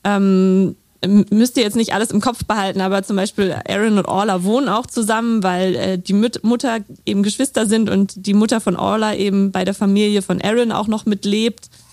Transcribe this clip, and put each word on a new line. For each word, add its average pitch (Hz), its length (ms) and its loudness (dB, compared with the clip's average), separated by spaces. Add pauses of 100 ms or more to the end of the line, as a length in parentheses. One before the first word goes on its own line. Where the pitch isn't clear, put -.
ähm, 190 720 2 (260)
m-, 196 300 4
müsst 233 260 2
ihr 254 60 4
jetzt 214 140 -2
nicht 226 180 0
alles 202 160 -2
im 208 100 0
Kopf 240 240 -2
behalten, 196 360 -2
aber 190 240 0
zum 208 100 -4
Beispiel 196 400 -2 (140)
Aaron 208 300 2
und 180 100 0
Orla 190 340 0
wohnen 226 260 0
auch 220 200 -2
zusammen, 226 560 0
weil, 180 320 0
äh, 190 220 -2
die 190 160 -4
Müt-, 226 280 0
Mutter 233 360 0 (280)
eben 202 160 0
Geschwister 220 440 -2
sind 220 240 2
und 196 360 -2
die 202 80 2
Mutter 220 260 2
von 180 140 -2
Orla 214 400 0
eben 196 380 0
bei 185 120 -2
der 196 100 -2
Familie 208 480 2
von - 200 -4
Aaron 226 300 0
auch 208 160 -2
noch 214 180 -2
mitlebt. 214 640 -2 (220)